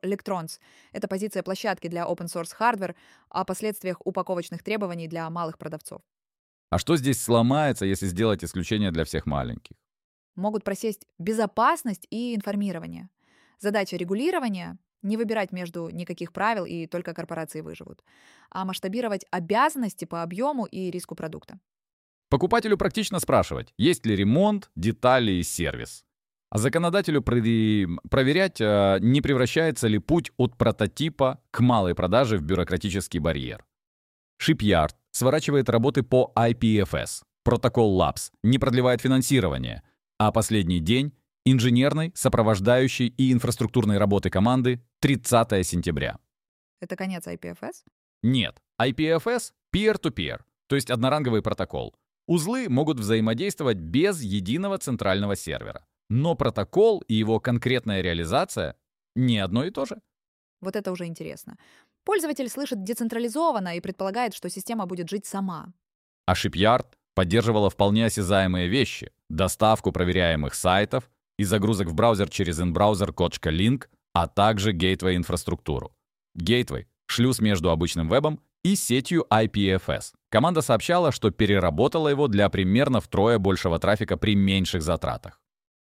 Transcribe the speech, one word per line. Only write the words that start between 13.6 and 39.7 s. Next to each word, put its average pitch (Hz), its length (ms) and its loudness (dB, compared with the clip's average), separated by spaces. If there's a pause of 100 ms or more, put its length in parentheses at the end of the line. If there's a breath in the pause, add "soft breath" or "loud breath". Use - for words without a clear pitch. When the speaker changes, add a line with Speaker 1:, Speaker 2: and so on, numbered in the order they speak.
Speaker 1:
Задача 202 360 -2
регулирования — 196 800 -4 (260)
не 208 140 -4
выбирать 220 360 -4
между 170 360 -8
никаких 170 440 -10
правил 202 340 -2
и 170 200 -10
только 175 280 -8
корпорации 165 480 -10
выживут, - 420 -18 (460 soft breath)
а 185 160 -8
масштабировать 196 640 -6
обязанности 208 720 -2
по 170 180 -8
объему 220 440 -4
и 185 240 -8
риску 175 240 -10
продукта. 160 460 -14 (680)
Speaker 2:
Покупателю 202 480 2
практично 185 440 -2
спрашивать, 90 580 0
есть 165 260 2
ли 107 120 2
ремонт, 180 580 2
детали 113 580 2
и 90 100 0
сервис. 67 640 -6 (460)
А 104 80 -2
законодателю 165 600 0
при-, 110 680 2 (220)
проверять, 151 500 2
а, 101 380 4
не 123 220 4
превращается 131 680 2
ли 107 100 4
путь 165 380 0
от 123 200 0
прототипа 131 920 0
к - 100 -4
малой 110 360 2
продаже 107 420 2
в 78 40 -4
бюрократический 87 760 -2
барьер. 71 460 -4 (760)
Shipyard 95 540 2 (160)
сворачивает 139 580 2
работы 120 360 2
по 127 320 2
I 117 180 4
P 110 240 2
F 95 160 0
S, - 300 -6 (220)
Protocol 117 520 4
Labs 76 320 0 (140)
не 123 140 4
продлевает 123 420 2
финансирование, 92 800 0 (360)